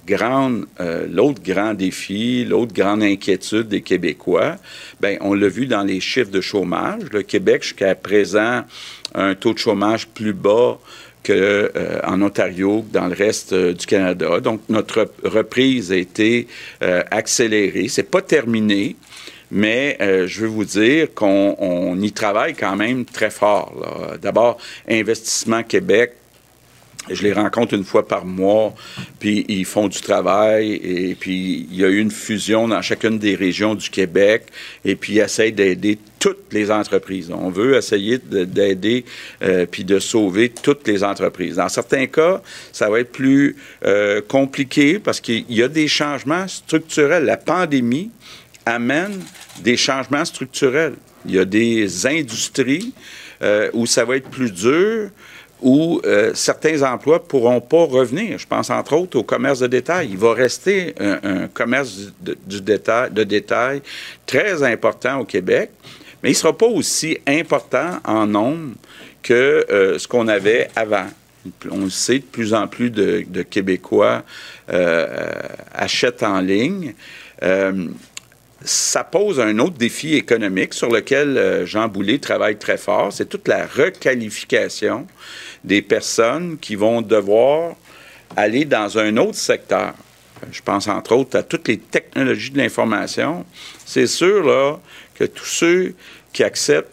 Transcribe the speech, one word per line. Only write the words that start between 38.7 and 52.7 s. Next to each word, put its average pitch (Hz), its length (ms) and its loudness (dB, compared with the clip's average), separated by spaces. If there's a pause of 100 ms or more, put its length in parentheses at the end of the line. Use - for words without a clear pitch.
euh, 92 260 2
puis - 140 -10
de 95 160 2
sauver 107 480 2
toutes - 400 -2
les 101 160 0
entreprises. 90 540 -2
Dans 87 100 2
certains 131 380 -2
cas, 170 360 2 (300)
ça - 180 0
va 110 120 2
être 123 100 -8
plus, 139 460 2 (280)
euh, 104 400 2
compliqué 139 720 2
parce 117 220 -4
qu'il 117 300 -4
y 110 120 2
a 123 60 4
des 151 220 0
changements 147 580 -2
structurels. 156 800 0
La 110 100 2
pandémie 156 760 -2 (540)
amène 139 540 -2 (400)
des 113 160 2
changements 135 480 0
structurels. 139 680 -2 (320)
Il 95 100 -2
y 92 40 4
a 92 40 4
des 104 640 0
industries, 139 840 -4 (480)